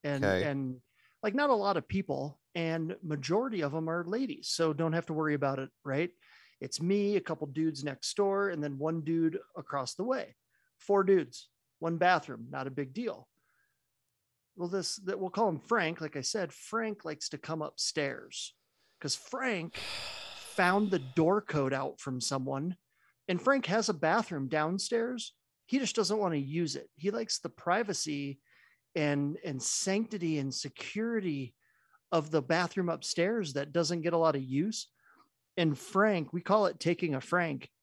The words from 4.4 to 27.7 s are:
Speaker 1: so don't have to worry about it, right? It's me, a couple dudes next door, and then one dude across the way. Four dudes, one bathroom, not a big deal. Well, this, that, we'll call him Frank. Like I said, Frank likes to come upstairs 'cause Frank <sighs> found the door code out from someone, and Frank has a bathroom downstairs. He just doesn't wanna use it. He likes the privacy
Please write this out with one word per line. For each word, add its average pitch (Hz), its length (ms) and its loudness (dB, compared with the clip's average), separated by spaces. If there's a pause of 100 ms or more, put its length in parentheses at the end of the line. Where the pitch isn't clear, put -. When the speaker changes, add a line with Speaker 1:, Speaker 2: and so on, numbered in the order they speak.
Speaker 1:
so 160 240 2
don't 160 200 0
have 165 140 0
to 160 60 -4
worry 156 200 2
about 139 260 0
it, 131 120 -8 (120)
right? 151 280 -2 (500)
It's 139 200 -6
me, 202 340 2
a 185 60 4
couple 156 260 -4
dudes 147 360 -2
next 139 320 -6
door, 196 340 2
and 156 140 -4
then 143 140 -4
one 160 240 0
dude 165 380 2 (180)
across 139 380 -6
the 185 80 -6
way. 254 320 -4 (420)
Four 196 260 4
dudes, 180 460 2 (300)
one 165 180 -2
bathroom, 147 520 2
not 139 180 -8
a 135 40 -6
big 131 220 -6
deal. 214 340 -8 (1300)
Well, 175 140 -6
this, 185 280 -2
that, 196 220 -6
we'll 180 100 -4
call 208 200 2
him 156 100 -2
Frank. 170 420 0
Like 151 140 -8
I 139 60 -4
said, 175 320 -4
Frank 214 500 -6
likes 156 260 -8
to 151 80 -8
come 160 240 -6
upstairs - 920 -4 (480)
'cause 143 140 -2
Frank 226 640 -4
<sighs> - 800 -12
found 196 360 6
the 180 80 4
door 165 420 4
code 139 320 0
out 135 260 -4
from 127 220 -6
someone, 139 560 -2 (500)
and 180 140 0
Frank 269 240 4
has 214 240 2
a 202 40 2
bathroom 160 540 2
downstairs. 196 840 -2 (320)
He 262 140 0
just 247 160 -2
doesn't 208 240 2
wanna 175 180 2
use 143 380 0
it. - 200 -10
He 180 160 -2
likes 226 280 -4
the 160 100 -8
privacy 156 920 -2 (560)